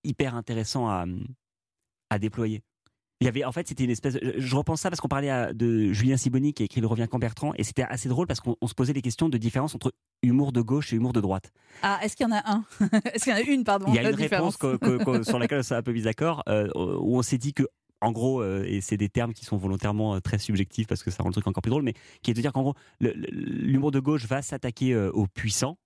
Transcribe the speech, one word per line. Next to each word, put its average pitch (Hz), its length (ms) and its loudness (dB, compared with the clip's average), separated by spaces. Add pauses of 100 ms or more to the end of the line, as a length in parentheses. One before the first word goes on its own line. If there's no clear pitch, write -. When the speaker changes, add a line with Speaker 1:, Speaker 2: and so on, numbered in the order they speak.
Speaker 1:
hyper 131 320 -2
intéressant 117 520 -2
à, 92 180 0 (1040)
à 107 100 0
déployer. 110 420 -4 (580)
Il 123 60 2
y - 20 4
avait, 131 160 -2
en 127 80 -4
fait, 170 160 -6
c'était 135 160 -4
une 123 80 2
espèce, 127 280 -2
je, 127 200 -2
je 135 160 -2
repense 156 260 0
ça 190 80 -2
parce 175 100 -4
qu'on 135 80 -6
parlait 139 220 -2
à, 123 240 -2
de 110 400 2
Julien 127 240 4
Sibony 131 360 0
qui 113 100 -2
a - 20 2
écrit 113 160 -2
Le 113 60 0
Revient 113 220 0
quand 127 100 -2
Bertrand, 123 360 -2
et - 80 -2
c'était - 200 -2
assez 123 260 -6
drôle 147 160 0
parce 123 140 -4
qu'on, 120 220 -2
on 120 60 -2
se - 60 -4
posait 135 200 2
des 131 100 -2
questions 156 260 0
de 127 80 0
différence 131 380 0
entre - 180 -2 (300)
humour 131 280 4
de 120 100 4
gauche 135 300 0
et 117 40 0
humour 120 180 0
de 110 80 4
droite. 95 300 -2 (320)
Speaker 2:
Ah, 196 180 2
est-ce 208 140 -4
qu'il 262 100 0
y 226 40 0
en 220 60 0
a 208 60 2 (100)
un ? 208 140 0 (140)
<laughs> 202 100 4 (240)
Est-ce 220 120 -2
qu'il 262 80 2
y - 20 2
en 208 40 2
a - 20 2
une, 262 220 2
pardon, 202 260 2
Speaker 1:
Il 117 60 8
y - 40 6
a - 40 4
Speaker 2:
la 220 60 4
Speaker 1:
une 220 60 2
réponse 180 400 2
Speaker 2:
différence ? - 20 -16
Speaker 1:
que, 131 200 0
que, 127 260 2 (160)
que, 113 40 0
sur - 160 2
Speaker 2:
<laughs> - 0 -
Speaker 1:
laquelle 127 200 2
on 123 40 0
s'est 123 120 -2
un 117 80 0
peu 123 100 -2
mis 113 80 0
d'accord, 143 480 0
euh, 104 240 2
où 90 440 0
on 123 40 4
s'est 127 160 0
dit 139 160 -2
que, 135 100 0 (380)
en 110 100 2
gros, 123 300 0
euh, 98 260 -2
et 98 140 -2
c'est 104 160 -2
des 101 120 2
termes 117 240 0
qui - 120 -14
sont 107 120 -2
volontairement, 101 580 0
euh, 92 40 -2
très 107 200 -2
subjectifs 101 480 -2
parce - 160 -4
que - 80 -4
ça - 100 -6
rend 95 80 0
le 90 40 -2
truc - 120 -2
encore 95 160 -2
plus 113 80 -2
drôle, 143 140 0
mais 120 100 -2 (300)
qui 120 80 0
est - 20 2
de 117 80 0
dire 139 120 0
qu'en 131 100 0
gros, 139 100 2 (260)
le, 113 140 2
le, - 180 -8
l'humour 139 600 0
de 135 80 2
gauche 135 260 0
va 135 160 -2
s'attaquer, 127 540 -2
euh, 98 160 2
aux 101 160 2
puissants 127 580 -2